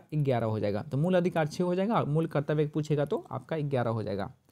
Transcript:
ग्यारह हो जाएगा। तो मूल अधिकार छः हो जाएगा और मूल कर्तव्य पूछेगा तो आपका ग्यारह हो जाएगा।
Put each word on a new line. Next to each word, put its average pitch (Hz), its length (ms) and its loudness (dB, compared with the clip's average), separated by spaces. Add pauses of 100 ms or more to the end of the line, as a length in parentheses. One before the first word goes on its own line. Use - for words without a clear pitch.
(140)
ग्यारह 131 320 2
हो 107 140 0
जाएगा। 104 220 0
तो 147 140 -6
मूल 175 180 2
अधिकार 175 320 2
छः 180 180 -2
हो 180 100 0
जाएगा 196 200 0
और 156 100 2
मूल 156 220 0
कर्तव्य 151 400 0
पूछेगा 151 380 0
तो 349 260 -4
आपका 135 260 -6
ग्यारह 135 340 0
हो 113 120 -2
जाएगा। 98 300 -4 (200)